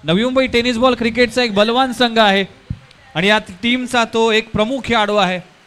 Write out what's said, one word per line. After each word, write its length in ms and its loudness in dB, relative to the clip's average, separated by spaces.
नवी 200 0
मुंबई 220 0
टेनिस 300 0
बॉल 180 2
क्रिकेटचा 480 0
एक 120 -2
बलवान 380 2
संघ 260 0
आहे 260 4
आणि 120 0
या 120 4
टीमचा 680 -2
तो 180 2
एक 200 -2
प्रमुख 320 -2
खेळाडू 320 0
आहे. 400 -2